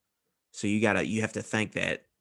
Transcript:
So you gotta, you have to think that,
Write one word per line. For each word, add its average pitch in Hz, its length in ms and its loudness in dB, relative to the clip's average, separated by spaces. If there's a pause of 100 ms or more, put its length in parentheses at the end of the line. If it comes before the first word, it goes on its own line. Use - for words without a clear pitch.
(540)
So - 140 -4
you 104 120 2
gotta, 98 260 4
you 107 160 -2
have 107 120 -2
to 104 80 -6
think 107 320 -2
that, 90 320 -4 (160)